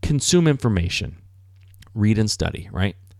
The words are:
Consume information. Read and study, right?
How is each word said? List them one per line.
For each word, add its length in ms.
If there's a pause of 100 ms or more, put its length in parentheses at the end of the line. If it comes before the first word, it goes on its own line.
Consume 460
information. 680 (760)
Read 240
and 100
study, 420
right? 240 (240)